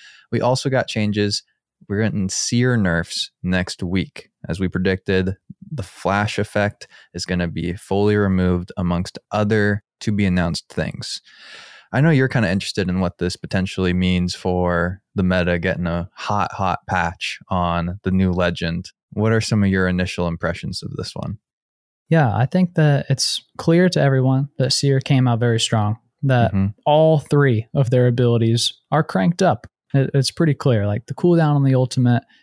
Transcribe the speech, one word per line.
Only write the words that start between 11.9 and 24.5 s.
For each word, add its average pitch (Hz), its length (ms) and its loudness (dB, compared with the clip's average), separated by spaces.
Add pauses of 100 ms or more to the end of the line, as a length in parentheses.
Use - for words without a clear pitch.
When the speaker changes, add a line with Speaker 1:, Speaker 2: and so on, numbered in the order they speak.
Speaker 1:
I 123 80 0
know 151 80 4
you're 131 200 4
kinda 113 220 0
interested 98 380 -2
in 92 120 0
what 90 180 -2
this 90 180 -2
potentially 95 560 -2
means 90 420 0
for 90 680 -2 (120)
the 98 80 0
meta 90 360 0
getting 87 280 -4
a 85 280 -4
hot, 101 380 -4
hot 92 360 -4
patch - 500 -4 (120)
on 87 540 -2
the 95 60 -2
new 92 220 2
legend. 87 580 -4 (200)
What 110 220 0
are 113 80 2
some 107 220 0
of 98 80 2
your 95 160 2
initial 90 400 -2
impressions 85 560 -6
of - 140 -12
this - 180 -10
one? - 240 -8 (680)
Speaker 2:
Yeah, 143 260 4
I 113 120 2
think 180 280 0
that 147 340 2
it's - 360 -2 (140)
clear 175 320 4
to 170 100 0
everyone 135 480 2 (100)